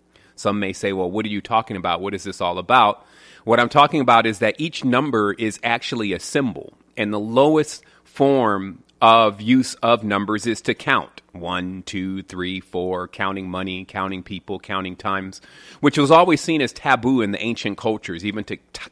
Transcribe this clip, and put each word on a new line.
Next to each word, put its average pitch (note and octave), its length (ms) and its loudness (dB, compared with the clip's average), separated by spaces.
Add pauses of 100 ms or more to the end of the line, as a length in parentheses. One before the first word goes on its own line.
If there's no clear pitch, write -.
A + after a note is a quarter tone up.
(340)
Some G#2 260 -2
may F#2+ 140 -4
say, G2 180 -2
"Well, F#2 180 -2
what G#2+ 140 -2
are G#2+ 60 -6
you G#2 100 -6
talking A2+ 380 -2
about? F2 240 -2
What G2+ 100 -6
is F#2+ 120 -8
this F#2+ 180 -10
all F2 160 -2
about?" G#2 480 2 (380)
What A#2 140 4
I'm A#2+ 120 2
talking D3 320 4
about A#2 240 6
is A2 140 -2
that G#2+ 180 2
each D#3 260 -6
number B2 480 0
is A2 300 -4
actually A#2 500 -4
a F2 80 -6
symbol, - 540 -4 (200)
and G#2 160 -4
the G#2 100 -2
lowest C#3 640 2 (200)
form G#2+ 800 0 (180)
of A2+ 400 6
use B2 360 2
of A2+ 280 2
numbers G2+ 420 -2
is A2 160 -2
to B2 120 0
count. - 480 -2 (100)
One, F2+ 520 -6
two, F#2+ 400 -6
three, F#2 360 -8
four, F2+ 480 -6
counting G2 400 -6
money, F#2 380 -8
counting F#2+ 360 -6
people, F#2+ 360 -10
counting F#2 380 -8
times, F#2+ 440 -6 (400)
which C#3+ 160 2
was C#3+ 140 4
always E3 320 6
seen D#3+ 180 -2
as B2+ 140 -2
taboo B2+ 480 0
in G2+ 80 -2
the G2+ 120 -4
ancient A2 360 -6
cultures, G#2 480 -4
even G#2 180 -6
to, - 140 -10 (340)